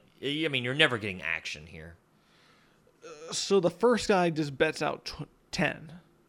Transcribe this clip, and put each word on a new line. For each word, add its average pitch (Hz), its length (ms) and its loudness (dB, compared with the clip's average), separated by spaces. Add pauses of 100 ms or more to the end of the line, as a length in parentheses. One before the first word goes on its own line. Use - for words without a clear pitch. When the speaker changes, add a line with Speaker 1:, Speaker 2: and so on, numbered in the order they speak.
(220)
Speaker 1:
y-, 143 240 -2
I - 20 2
mean, 131 160 -2
you're 123 100 -2
never 143 240 4
getting 98 240 -6
action 80 460 -6
here. 82 280 -16 (1120)
Speaker 2:
Uh, 165 280 -14
so - 260 2
the 175 100 4
first 226 380 2
guy 180 220 6
just 147 280 -2
bets 156 240 2
out 143 240 -2
tw-, - 220 -10 (240)
ten. 151 400 -2 (380)